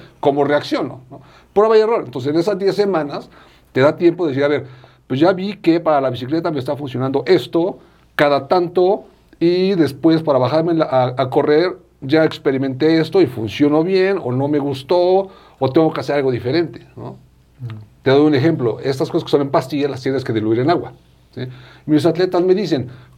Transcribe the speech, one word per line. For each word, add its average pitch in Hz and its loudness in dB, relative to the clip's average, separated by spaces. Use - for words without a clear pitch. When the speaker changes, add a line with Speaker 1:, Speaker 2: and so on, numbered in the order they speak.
Speaker 1:
¿cómo 143 2
reacciono?", 147 -2
¿no? - -20
Prueba 220 4
y 220 6
error. 220 0
Entonces, 127 -6
en 160 0
esas 190 0
diez 196 0
semanas, 180 -2
te 127 2
da 151 4
tiempo 170 2
de 147 -2
decir, 139 0
"A 143 2
ver, 139 -2
pues 131 -4
ya 175 4
vi 190 -6
que 165 2
para 156 0
la 135 0
bicicleta 147 -4
me 147 -6
está 143 -6
funcionando 135 -4
esto, 175 0
cada 143 2
tanto, 180 0
y 180 2
después 156 2
para 151 0
bajarme 160 0
la, 156 0
a, 127 0
a 127 -2
correr, 151 2
ya 151 2
experimenté 135 0
esto 160 2
y 165 4
funcionó 139 0
bien, 190 0
o 127 -6
no 131 -2
me 147 -2
gustó, 180 0
o 131 0
tengo 160 4
que 143 -6
hacer 143 -2
algo 135 0
diferente", 131 -4
¿no? - -16
Speaker 2:
Mm. 127 -12
Speaker 1:
Te 127 2
doy 147 6
un 151 4
ejemplo. 127 0
Estas 135 -4
cosas 165 -2
que - -14
son 143 4
en 139 -4
pastillas 147 -2
las 131 -10
tienes 135 -2
que 131 -6
diluir 110 0
en 135 0
agua, - -2
¿sí? - -12
Mis 151 2
atletas 175 0
me 185 2
dicen, 160 -2